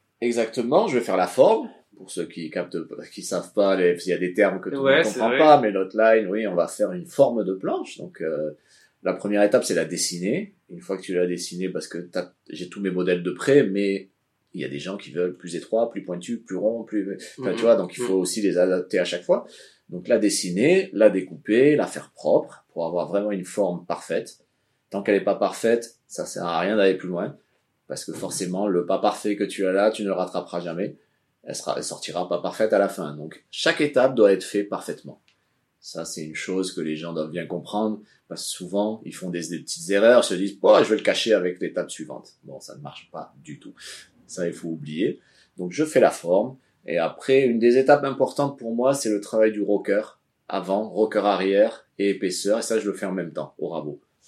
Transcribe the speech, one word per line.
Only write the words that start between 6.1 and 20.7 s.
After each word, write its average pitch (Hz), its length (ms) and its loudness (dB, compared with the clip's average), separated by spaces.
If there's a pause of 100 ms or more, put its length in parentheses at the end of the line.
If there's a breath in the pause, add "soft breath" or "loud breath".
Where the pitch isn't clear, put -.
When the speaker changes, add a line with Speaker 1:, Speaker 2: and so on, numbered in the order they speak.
Speaker 1:
oui, 107 200 -2
on 92 80 -4
va 82 120 2
faire 98 240 -4
une 90 160 -8
forme 120 360 4
de 92 100 -2
planche. 220 440 -6
Donc, - 240 -16
euh, 76 300 -4 (520 soft breath)
la 92 100 0
première 104 300 0
étape, 104 200 4
c'est - 100 -2
la 82 120 0
dessiner. 90 680 -4 (160)
Une 87 120 -16
fois 98 160 -6
que 92 40 -12
tu 95 140 -8
l'as 90 100 2
dessinée, 90 440 -6
parce 90 180 -8
que - 120 -10
t'as... 87 320 -10 (180)
j'ai 85 200 -12
tous 101 120 -12
mes 95 100 -2
modèles 90 320 0
de 87 80 -2
près, 139 320 4
mais 98 460 -2 (440)
il 82 80 -8
y 67 40 -4
a - 20 -8
des 69 120 -8
gens 92 180 -10
qui - 140 -16
veulent 87 240 -2
plus 85 200 -12
étroit, 113 340 -2
plus 95 140 -10
pointu, 90 340 -8
plus - 180 -10
rond, 110 280 -2
plus, 98 340 -4 (220 loud breath)
enfin, 101 120 -4
Speaker 2:
Mhm. 90 40 -2
Speaker 1:
tu 85 80 -4
vois, 113 120 6
donc 90 220 -4
il - 60 -8
faut 92 120 0
Speaker 2:
Mhm. 95 60 4
Speaker 1:
aussi 90 200 -4
les 90 180 2
adapter 92 400 0
à 87 60 0
chaque 87 180 -6
fois. 202 240 0 (420 loud breath)
Donc, 90 180 -12
la 117 120 4
dessiner, 104 760 2